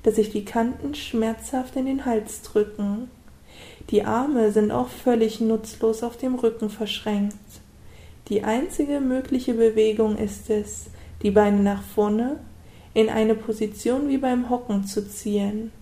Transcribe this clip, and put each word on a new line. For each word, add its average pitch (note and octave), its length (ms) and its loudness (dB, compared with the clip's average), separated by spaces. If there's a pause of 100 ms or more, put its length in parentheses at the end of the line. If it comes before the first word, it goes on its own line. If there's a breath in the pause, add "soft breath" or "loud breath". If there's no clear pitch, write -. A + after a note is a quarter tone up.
dass G#3+ 120 4
sich G#3 160 2
die G3+ 140 -4
Kanten B3 500 -2
schmerzhaft A3+ 800 -4
in C4 100 -2
den C4+ 200 -2
Hals A3 360 -2
drücken. G#3 680 -2 (800 loud breath)
Die G#3 140 4
Arme A#3 480 2
sind G#3 200 4
auch B3 160 0
völlig A3+ 540 0
nutzlos A3 640 0
auf A#3 120 -6
dem B3+ 200 -2
Rücken A3+ 340 0
verschränkt. G#3 680 -2 (960 loud breath)
Die G#3 140 0
einzige C#4+ 580 0
mögliche C4 540 0
Bewegung A3 640 4
ist G#3 320 -6
es, G#3+ 360 -2 (360 loud breath)
die G#3 100 2
Beine G3+ 300 6
nach G3+ 200 2
vorne A3 560 0 (560 loud breath)
in A3 160 4
eine A3 260 2
Position A3 720 -2
wie C4+ 100 2
beim B3 320 0
Hocken G#3+ 360 -2
zu G3+ 220 -4
ziehen. G#3 640 -4 (100)